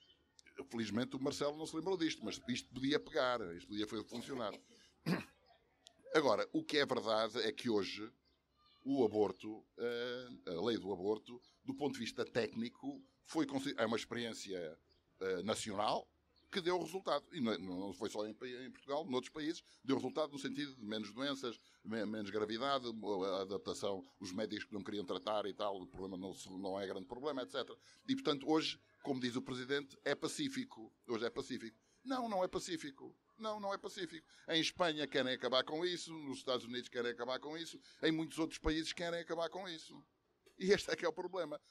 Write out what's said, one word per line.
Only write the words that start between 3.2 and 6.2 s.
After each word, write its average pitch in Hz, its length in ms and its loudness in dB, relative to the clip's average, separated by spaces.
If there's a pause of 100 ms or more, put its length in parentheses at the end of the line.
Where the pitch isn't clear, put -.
isto 87 120 -12
podia 104 180 -2
fa-, 107 200 -2
funcionar. 117 540 -4 (460)
<clears throat> - 1080 -6
Agora, 113 360 6